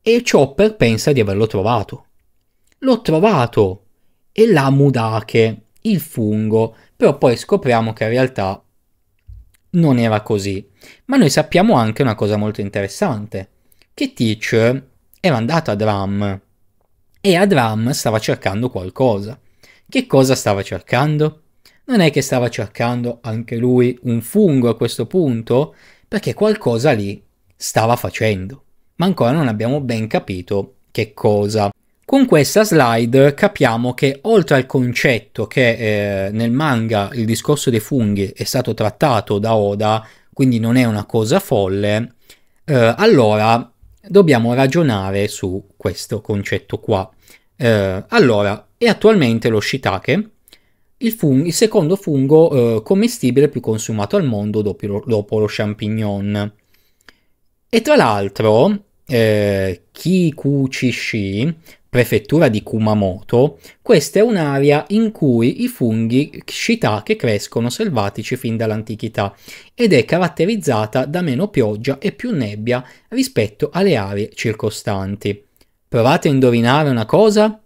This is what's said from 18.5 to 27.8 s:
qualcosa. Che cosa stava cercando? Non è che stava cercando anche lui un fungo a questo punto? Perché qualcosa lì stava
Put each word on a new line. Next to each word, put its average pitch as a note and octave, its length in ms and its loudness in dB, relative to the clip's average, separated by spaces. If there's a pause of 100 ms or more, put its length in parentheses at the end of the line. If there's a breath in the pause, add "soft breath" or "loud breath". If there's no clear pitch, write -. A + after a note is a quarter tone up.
qualcosa. G#2 680 -4 (480 soft breath)
Che C4 200 -4
cosa C3 280 4
stava G2 280 -2
cercando? D3+ 800 -2 (480 soft breath)
Non A#3 120 2
è D#3 100 4
che C#3 100 0
stava B2 280 -2
cercando A#2+ 720 -6
anche A2+ 360 -8
lui B2 460 2
un A#2 180 -2
fungo C#3+ 480 2
a A2+ 80 -2
questo A#2 300 -4
punto? C3 680 -2 (340 soft breath)
Perché G3 280 -6
qualcosa D3+ 560 0
lì G#2 280 -4 (360)
stava A#2 400 0